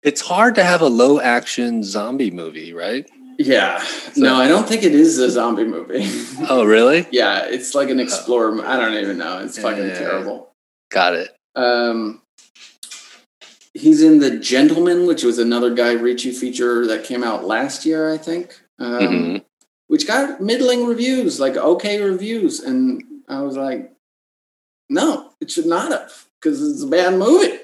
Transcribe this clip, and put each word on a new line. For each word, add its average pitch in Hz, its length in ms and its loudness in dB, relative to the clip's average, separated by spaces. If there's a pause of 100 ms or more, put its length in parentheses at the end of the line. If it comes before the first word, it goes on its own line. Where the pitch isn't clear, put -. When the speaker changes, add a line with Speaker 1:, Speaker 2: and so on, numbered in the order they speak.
Speaker 1:
It's 147 180 0
hard 214 340 2
to 196 80 4
have 175 180 4
a 156 60 4
low 127 320 6
action 120 640 -2
zombie 107 480 -4
movie, 82 420 -12
right? 104 340 -8 (300)
Speaker 2:
Yeah. 101 460 0
Speaker 1:
So - 380 -6
Speaker 2:
No, 131 140 4
I 131 120 4
don't 202 200 4
think 220 160 -2
it 151 120 4
is 151 240 6
a 123 100 2
zombie 117 360 -2
movie. 101 420 -6 (340)
<laughs> - 80 -6
Speaker 1:
Oh, 127 160 4
really? 123 460 6
Speaker 2:
Yeah, 101 340 0
it's - 300 -8
like 135 160 0
an 127 80 0
Speaker 1:
Oh. 120 40 0
Speaker 2:
explorer 117 480 0
mo-, 110 140 -6
I 127 120 -2
don't 110 180 0
even 139 240 -4
know. 92 200 -6
It's - 200 -12
fucking 104 300 -4
Speaker 1:
Yeah. 90 100 -8
Speaker 2:
terrible. 95 500 -8 (400)
Speaker 1:
Got 90 260 2
it. 85 140 -6 (260)
Speaker 2:
Um, 120 680 -2 (1500)
he's 156 280 6
in 156 180 10
The 131 200 2
Gentleman, 165 680 2
which 160 180 0
was 120 160 2
another 120 300 2
Guy 120 240 2
Ritchie 120 380 -2
feature 120 560 -2
that 110 160 -4
came 120 200 -8
out 110 220 -6
last 120 400 -4
year, 156 260 -2
I 156 60 -4
think. 165 420 -10 (200)
Um, 120 200 -6
Speaker 1:
Mm-hmm. 87 380 -2 (500)
Speaker 2:
which - 200 0
got 262 340 -2
middling 240 460 0
reviews, 233 520 -2
like, 135 180 0
okay 202 440 0
reviews. 202 600 -2
And 127 420 -2 (240)
I 135 140 -8
was 135 160 -8
like, 135 340 -8 (960)
"No, - 420 -2 (100)
it 151 100 -12
should 160 160 -4
not 190 240 -2
have, - 340 -10 (160)
'cause 143 200 -2
it's 147 220 -4
a 139 40 -8
bad 180 280 0
movie." 285 480 2